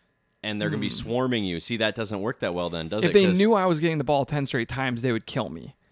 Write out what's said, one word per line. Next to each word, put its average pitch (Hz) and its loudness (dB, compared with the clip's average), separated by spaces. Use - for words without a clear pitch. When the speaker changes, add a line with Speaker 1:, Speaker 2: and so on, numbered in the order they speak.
Speaker 1:
and 104 -4
they're 104 0
gonna 104 -2
be 104 -2
Speaker 2:
Hmm. 98 -2
Speaker 1:
swarming 120 0
you? 85 -2
See, 120 -2
that 107 0
doesn't 104 -4
work 120 -4
that 95 -2
well 87 -2
then, 82 -6
does 107 -2
Speaker 2:
If 135 4
Speaker 1:
it? - 0
Speaker 2:
they 196 8
Speaker 1:
'Cause 180 4
Speaker 2:
knew 214 6
I 190 4
was 170 2
getting 160 0
the 147 0
ball 139 2
ten 147 -2
straight 117 -2
times, 127 -4
they 127 2
would 113 -2
kill 107 -4
me. - -14